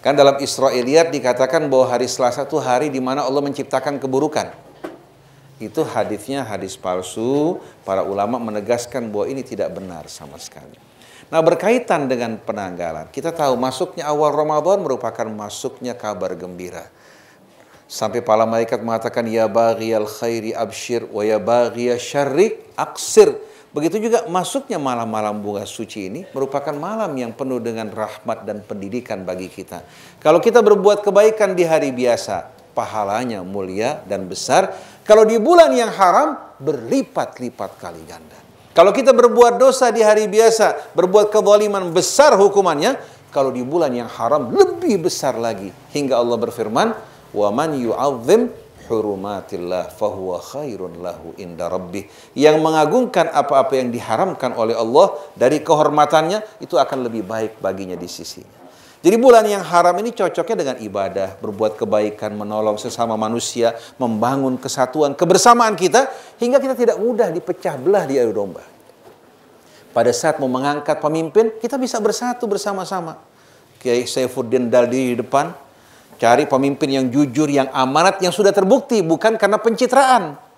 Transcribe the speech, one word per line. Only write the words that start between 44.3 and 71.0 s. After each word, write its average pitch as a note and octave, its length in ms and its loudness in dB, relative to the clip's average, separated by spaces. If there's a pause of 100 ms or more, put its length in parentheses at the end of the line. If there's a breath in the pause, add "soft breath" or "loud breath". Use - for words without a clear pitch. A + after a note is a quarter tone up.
lebih E4+ 560 2
besar C3 240 -4
lagi. A2 400 -6 (160)
Hingga C3 320 0
Allah A#2+ 160 0
berfirman, A#2 560 -2 (400 loud breath)
"Wa G#2 160 0
man D3 240 -2
yu'azzim C3+ 800 0 (300)
hurumatillah F#2+ 1080 -6
fahuwa F#2+ 480 -6
khairun F#2+ 600 -12
lahu E2+ 360 -12
inda E2+ 320 -10
rabbih." F2+ 360 -8 (280 loud breath)
Yang D3+ 280 4
mengagungkan D#3+ 720 2
apa-apa C#3+ 440 2
yang B2+ 160 -2
diharamkan A#2+ 600 -4
oleh A2+ 240 -2
Allah C3 400 4 (160 loud breath)
dari C3+ 320 2
kehormatannya, D#3 960 2
itu - 160 -4
akan C3 280 -2
lebih A2+ 200 -6
baik A2 360 -6
baginya F#2+ 360 -6
di F2 80 -10
sisinya. - 560 -16 (420 loud breath)
Jadi G#3 160 6
bulan A#3+ 240 8
yang G3+ 220 -2
haram F3 340 4
ini A3+ 160 -6
cocoknya F3 400 -2
dengan C#3+ 240 -4
ibadah, G2 640 -6
berbuat G#2+ 340 -2
kebaikan, G#2 640 -2
menolong G#2+ 400 -2
sesama A2+ 400 -4
manusia, A#2 560 -2 (240 loud breath)
membangun B2+ 560 0
kesatuan, C#3 560 -2
kebersamaan G#3+ 640 4
kita, F#3 320 2 (320 loud breath)
hingga B3 160 0
kita C4 160 2
tidak A#3 300 2
mudah A3+ 260 0
dipecah E3+ 540 -6
belah F3 260 2
di A#2+ 80 -2
adu A#2+ 160 2
domba. G2+ 320 -6 (1300 soft breath)
Pada A#2 180 2
saat D3+ 300 0
mau C#3 80 -2
mengangkat D3 560 -2